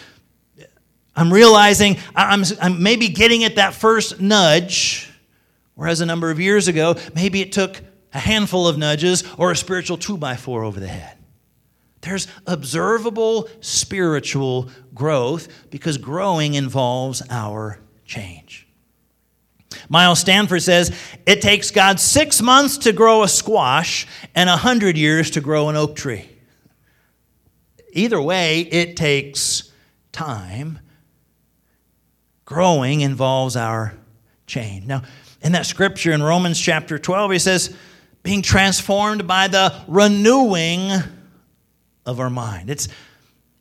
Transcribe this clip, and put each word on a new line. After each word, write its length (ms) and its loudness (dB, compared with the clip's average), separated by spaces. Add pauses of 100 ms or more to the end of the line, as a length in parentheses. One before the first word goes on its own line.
(1160)
I'm 160 2
realizing 640 8 (180)
I, 200 2
I'm, 100 2 (180)
I'm 220 0
maybe 240 2
getting 380 2
at 100 -2
that 180 2
first 460 0
nudge, 840 2 (680)
whereas 280 -4
a 60 -2
number 240 -4
of 80 -4
years 280 2
ago, 280 2 (180)
maybe 260 -2
it 120 -6
took 280 -4 (320)
a 60 -12
handful 500 0
of 120 0
nudges 440 -2 (140)
or 140 2
a 40 -4
spiritual 400 -6
two-by-four 680 -8
over 160 -8
the 80 -10
head. 280 -16 (840)
There's 260 -8 (200)
observable 1000 -4 (140)
spiritual 1080 -4 (240)
growth 520 -2 (220)
because 300 -6
growing 560 -2
involves 760 -4
our 500 -8 (260)
change. 640 -18 (1200)
Miles 320 4
Stanford 440 2
says, 340 2 (300)
"It 160 -2
takes 260 0
God 300 4
six 420 2
months 380 4
to 120 2
grow 300 4
a 60 2
squash 800 0 (260)
and 160 2
a 80 2
hundred 400 2
years 340 2
to 100 -4
grow 280 -2
an 60 -2
oak 200 -2
tree." 320 -10 (1700)
Either 260 0
way, 420 0
it 360 -2
takes 760 -2 (400)
time. 680 -10 (1700)
Growing 560 2
involves 540 -2
our 380 -4 (540)
change. 400 -10
Now, 160 -6 (380)
in 100 0
that 160 0
scripture 440 -2
in 120 0
Romans 360 0
chapter 380 -2
twelve, 340 -2
he 60 2
says, 380 0 (480)
"Being 180 -2
transformed 840 0
by 200 2
the 280 2 (120)
renewing 1040 2 (1120)
of 140 -8
our 120 -4
mind." 380 -8
It's, 180 -8 (720)